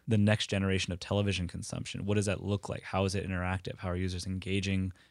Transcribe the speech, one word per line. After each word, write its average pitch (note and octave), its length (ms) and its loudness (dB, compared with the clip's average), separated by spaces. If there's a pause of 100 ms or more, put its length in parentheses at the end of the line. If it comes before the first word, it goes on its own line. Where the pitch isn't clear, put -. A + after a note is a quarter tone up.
the A2 120 4
next G#2 300 6
generation F#2+ 440 2
of F2 80 -6
television G2+ 480 0
consumption. - 560 -8
What G2+ 100 0
does G2+ 120 2
that G2 140 0
look G2 280 -2
like? - 160 -6
How F#2 200 2
is G2 120 0
it F2+ 120 -2
interactive? F#2 500 -2
How F#2+ 120 -6
are F2+ 60 -2
users F2+ 300 -2
engaging F#2+ 680 0 (180)